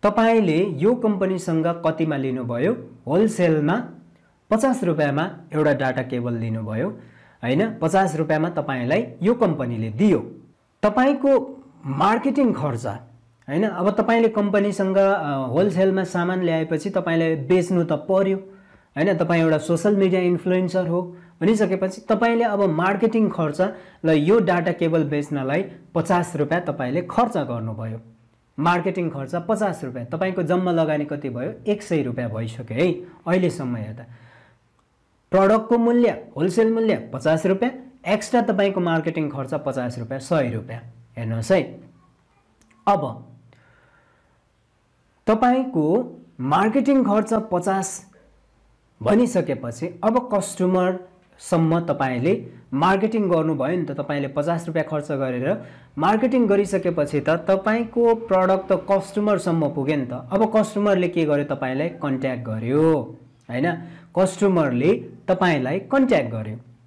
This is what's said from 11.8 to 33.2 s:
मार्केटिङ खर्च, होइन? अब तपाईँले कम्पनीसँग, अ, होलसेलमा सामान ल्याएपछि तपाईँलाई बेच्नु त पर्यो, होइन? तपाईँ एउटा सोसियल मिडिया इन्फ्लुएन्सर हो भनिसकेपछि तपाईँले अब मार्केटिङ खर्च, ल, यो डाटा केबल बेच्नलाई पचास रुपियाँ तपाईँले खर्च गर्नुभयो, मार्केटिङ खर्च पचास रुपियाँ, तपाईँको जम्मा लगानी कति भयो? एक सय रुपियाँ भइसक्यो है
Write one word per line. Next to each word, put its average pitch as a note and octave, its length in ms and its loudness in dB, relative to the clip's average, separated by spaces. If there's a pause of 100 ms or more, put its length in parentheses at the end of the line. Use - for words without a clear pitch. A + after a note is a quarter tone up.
मार्केटिङ A3 680 2
खर्च, B2+ 320 -4 (640)
होइन? D#3+ 140 0
अब F#3 260 0
तपाईँले A3+ 400 2
कम्पनीसँग, G3+ 680 0
अ, D#3+ 500 2
होलसेलमा F#3+ 560 2
सामान F3+ 400 -2
ल्याएपछि D#3+ 460 -2
तपाईँलाई E3 460 0
बेच्नु F3 480 2
त D#3+ 80 -2
पर्यो, F#3+ 460 0 (600)
होइन? F3 200 2
तपाईँ E3+ 240 2
एउटा D#3+ 160 4
सोसियल E3+ 380 2
मिडिया F#3 260 2
इन्फ्लुएन्सर F3+ 680 0
हो F3 300 -4 (240)
भनिसकेपछि F#3+ 600 0
तपाईँले A#3 420 2
अब G#3 180 0
मार्केटिङ G3 680 2
खर्च, D#3 320 -2 (440)
ल, D#3+ 40 2
यो D#3+ 300 6
डाटा F3 320 0
केबल D#3+ 320 0
बेच्नलाई D3 640 -2 (300)
पचास E3+ 400 0
रुपियाँ D3+ 260 0
तपाईँले C#3 400 -4
खर्च A3 360 -2
गर्नुभयो, A2+ 640 -6 (580)
मार्केटिङ F3 500 0
खर्च C#3 260 -8
पचास G3 480 -2
रुपियाँ, B2 240 -10
तपाईँको F#3 360 -4
जम्मा F3+ 280 0
लगानी D#3 340 0
कति C#3+ 240 -8
भयो? C#3 420 -6
एक G#3 120 -2
सय D#3 200 0
रुपियाँ B2 260 -4
भइसक्यो A2+ 540 -4
है F3+ 80 2 (360)